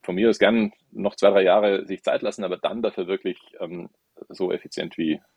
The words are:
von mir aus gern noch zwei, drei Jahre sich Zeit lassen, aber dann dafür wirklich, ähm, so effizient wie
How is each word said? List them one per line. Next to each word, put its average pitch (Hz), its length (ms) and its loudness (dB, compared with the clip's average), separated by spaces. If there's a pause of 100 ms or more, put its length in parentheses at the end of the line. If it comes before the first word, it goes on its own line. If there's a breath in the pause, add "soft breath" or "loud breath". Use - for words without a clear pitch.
von 90 140 -6
mir 110 120 4
aus 107 120 2
gern 107 320 4 (180)
noch 101 240 -6
zwei, 98 160 4
drei 98 140 4
Jahre 98 420 4
sich 95 160 -10
Zeit 127 200 -2
lassen, 104 200 -6
aber 90 140 -4
dann 107 260 -6
dafür 98 240 -4
wirklich, 95 320 -4 (220)
ähm, 87 300 -10 (380)
so 92 240 -4
effizient - 460 -8
wie 78 220 -2 (160)